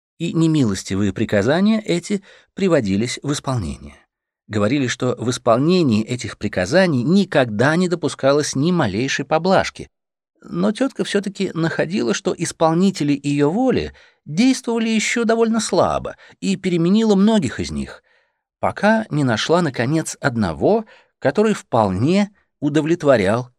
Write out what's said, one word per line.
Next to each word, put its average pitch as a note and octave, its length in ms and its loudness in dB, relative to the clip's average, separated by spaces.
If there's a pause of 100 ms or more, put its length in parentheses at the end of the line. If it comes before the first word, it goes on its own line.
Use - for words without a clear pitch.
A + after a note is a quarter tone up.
(200)
И E3 140 -4
немилостивые A2+ 760 0
приказания C3+ 680 0
эти F#3 400 -4 (320)
приводились B2 680 0
в C#3+ 100 -2
исполнение. F2+ 640 -6 (500)
Говорили, A2 400 0
что B2 300 -2
в A#2 120 -4
исполнении B2+ 760 2
этих A#2+ 340 -8
приказаний B2 640 0
никогда C#3+ 720 2
не F#3 120 0
допускалось D3 680 0
ни C#3+ 160 0
малейшей C3+ 540 -2
поблажки. D#3+ 640 0 (520)
Но F3 300 -2
тётка B3+ 320 -4
всё-таки G3 500 -4
находила, E3 600 -2
что F#3 220 -4
исполнители E3 880 0
её C#3+ 280 0
воли E3+ 440 -2 (320)
действовали A#3 640 0
ещё A3+ 340 -2
довольно A3+ 360 2
слабо, F#2+ 560 0 (240)
и F#3+ 160 -2
переменила F#3+ 600 2
многих G3 440 2
из F2 120 -4
них, C#2+ 320 -10 (560)
пока G#3+ 500 0
не D3 140 0
нашла, C3 380 2
наконец, C#3+ 580 -2
одного, A#2 680 0 (340)
который G#3 340 2
вполне B2+ 800 0 (280)
удовлетворял C#3 1000 2